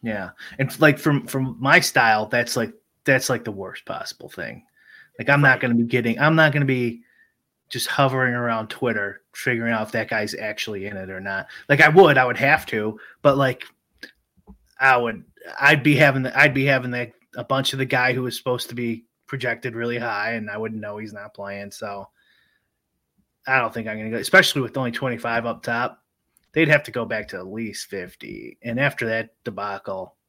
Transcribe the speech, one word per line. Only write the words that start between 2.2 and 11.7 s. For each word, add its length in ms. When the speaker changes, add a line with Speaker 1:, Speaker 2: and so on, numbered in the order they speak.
Speaker 1:
that's, 300
like, 160
that's, 240
like, 160
the 60
worst 340
possible 440
thing. 360
Like, 100
I'm 120
not 120
Speaker 2:
Right. 100
Speaker 1:
gonna 120
be 100
getting, 360
I'm 160
not 160
gonna 120
be 380
just 200
hovering 460
around 340
Twitter, 540
figuring 380
out 140
if 60
that 160
guy's 280
actually 500
in 100
it 140
or 100
not. 280
Like, 120